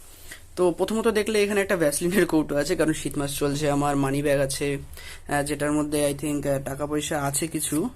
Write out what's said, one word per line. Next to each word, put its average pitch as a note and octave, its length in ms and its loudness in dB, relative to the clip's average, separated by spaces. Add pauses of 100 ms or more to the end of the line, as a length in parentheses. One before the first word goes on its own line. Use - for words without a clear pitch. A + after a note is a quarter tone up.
(560)
তো F3+ 140 4
প্রথমত G#3+ 380 0
দেখলে G#3 340 2
এখানে G3+ 180 2
একটা G3 160 2
ভ্যাসলিনের E3+ 500 2
কৌটো D3 300 2
আছে, D3 200 0
কারণ D#3+ 160 4
শীত D3 260 -4
মাস C#3+ 200 -2
চলছে। C#3+ 320 0
আমার C#3+ 260 2
মানি C#3 260 0
ব্যাগ C#3+ 180 4
আছে, C#3 380 -2 (500)
আহ, C#3+ 140 2
যেটার D3 300 -2
মধ্যে D3 420 2
I C#3 100 -8
think, D3 240 -2
আহ, C#3 140 2
টাকা C#3 240 -6
পয়সা D3 360 -2
আছে C#3 240 0
কিছু, D#3+ 500 -2